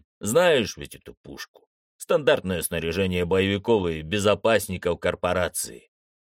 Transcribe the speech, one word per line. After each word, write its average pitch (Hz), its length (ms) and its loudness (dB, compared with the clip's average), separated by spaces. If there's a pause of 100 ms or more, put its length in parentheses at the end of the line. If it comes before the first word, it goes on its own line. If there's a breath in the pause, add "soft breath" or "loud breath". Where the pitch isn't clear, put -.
(200)
знаешь 135 560 2
ведь 71 180 -14
эту - 280 -20
пушку. - 440 -18 (300)
Стандартное 131 680 0
снаряжение 87 640 -2
боевиков 95 640 2
и 80 140 -4
безопасников 98 1000 0
корпорации. 87 920 -2 (360)